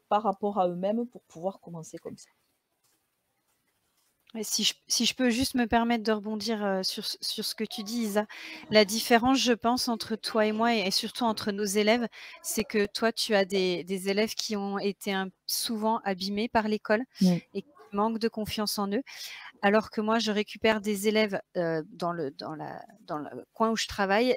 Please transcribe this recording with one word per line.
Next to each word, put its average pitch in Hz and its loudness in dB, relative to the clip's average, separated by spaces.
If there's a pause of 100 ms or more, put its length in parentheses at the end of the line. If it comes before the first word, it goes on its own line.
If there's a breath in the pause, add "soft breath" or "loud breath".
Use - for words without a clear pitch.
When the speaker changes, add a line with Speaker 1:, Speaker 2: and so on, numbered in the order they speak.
Speaker 1:
par 208 2
rapport 202 0
à 180 4
eux-mêmes 196 -2
pour - -18
pouvoir 180 -8
commencer 165 -14
comme - -12
ça. - -20 (2000)
Speaker 2:
Et 220 -6
si - -2
je, 202 2 (140)
si - 2
je - 0
peux 254 2
juste 247 0
me 240 2
permettre 233 2
de 220 2
rebondir, 208 -4
euh, 190 0
sur, - -4
sur - -6
ce - -4
que 220 -4
tu - -10
dis, 226 -4
Isa, 208 0 (440 loud breath)
la 214 8
différence, 233 4
je 233 2
pense, 233 2
entre 220 -4
toi 214 0
et 220 2
moi, 226 2
et, 226 2
et 185 -2
surtout - -2
entre 220 0
nos 202 -2
élèves, 214 2 (340 loud breath)
c'est - -2
que 208 2
toi, 226 0
tu - 0
as 196 6
des, 185 0
des 185 -4
élèves 208 0
qui - -4
ont 196 -4
été 202 -4
un, 190 0 (200)
souvent 220 -2
abîmés 202 -2
par 214 2
l'école 214 0 (160 loud breath)
Speaker 1:
Mm. 180 6 (180)
Speaker 2:
et 196 -4
qui - -14 (220)
manquent 214 0
de 220 0
confiance 214 -4
en 196 -2
eux, 262 -2 (580 loud breath)
alors 208 4
que - -6
moi, 214 2
je 220 0
récupère 214 0
des 202 0
élèves, 208 2 (160)
euh, 165 0
dans 170 -4
le, 156 -4
dans 147 -10
la, 147 -10 (200)
dans 160 -8
le 147 -8 (240)
coin 226 2
où 226 0
je - -4
travaille, 208 2